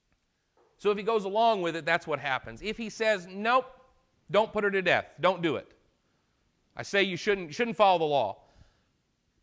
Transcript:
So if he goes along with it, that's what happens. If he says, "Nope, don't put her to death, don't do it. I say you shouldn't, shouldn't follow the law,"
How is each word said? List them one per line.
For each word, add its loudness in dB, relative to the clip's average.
So 0
if 2
he -8
goes 0
along 0
with -2
it, -8
that's 0
what -4
happens. -6
If -8
he -8
says, -2
"Nope, 0
don't 2
put -2
her 0
to 0
death, 2
don't 2
do 0
it. -8
I -10
say 0
you -2
shouldn't, -2
shouldn't -2
follow 6
the 0
law," 0